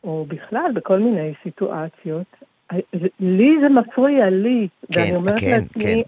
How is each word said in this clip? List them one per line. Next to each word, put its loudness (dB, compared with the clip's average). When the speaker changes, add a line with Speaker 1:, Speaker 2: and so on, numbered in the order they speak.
Speaker 1:
או -8
בכלל, -6
בכל 0
מיני 0
סיטואציות, -8
אה, -4
זה, -4
לי 4
זה 4
מפריע, 2
לי, 0
Speaker 2:
כן, 0
Speaker 1:
ואני 0
אומרת 0
Speaker 2:
כן, 2
Speaker 1:
לעצמי, -6
Speaker 2:
כן. 0